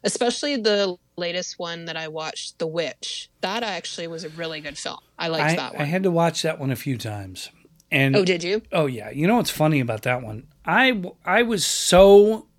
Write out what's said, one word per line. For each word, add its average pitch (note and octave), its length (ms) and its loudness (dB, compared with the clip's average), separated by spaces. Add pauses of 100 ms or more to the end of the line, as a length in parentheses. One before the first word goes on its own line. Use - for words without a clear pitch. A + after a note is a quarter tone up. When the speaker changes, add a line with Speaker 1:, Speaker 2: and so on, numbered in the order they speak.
Speaker 1:
especially B3 540 -2
the G3+ 400 0 (180)
latest F3 420 -6
one E3+ 280 -10
that E3 120 -10
I D#3+ 120 -8
watched, D#3 500 -10
The E3 80 -4
Witch. - 640 -8 (120)
That A3 220 -4
actually F3 420 -8
was E3 180 -10
a D#3 60 -12
really D#3+ 320 -10
good D3 160 -12
film. - 220 -10 (180)
I E3 120 -4
liked D#3+ 240 0
Speaker 2:
I, - 20 2
Speaker 1:
that C#3+ 180 -6
one. - 80 -6
Speaker 2:
I C#3+ 40 0
had F3+ 180 -2
to F#3 80 2
watch E3 320 0
that D#3+ 160 -2
one C3+ 100 -2
a B2+ 60 0
few B2+ 220 -4
times. G2+ 520 -10 (400)
And C3+ 260 2
Speaker 1:
Oh, G3 100 4
did F3+ 180 0
you? G3+ 180 -2 (100)
Speaker 2:
Oh, D#3+ 140 2
yeah. A2 240 -6
You C#3 160 -2
know A#3 120 4
what's G3 120 0
funny D#3 300 2
about A#2 240 -4
that B2 180 -2
one? A2 240 -12 (180)
I, B3 280 4
w-, F#3+ 240 -6 (100)
I G3 160 2
was A3+ 240 0
so G3+ 800 8 (140)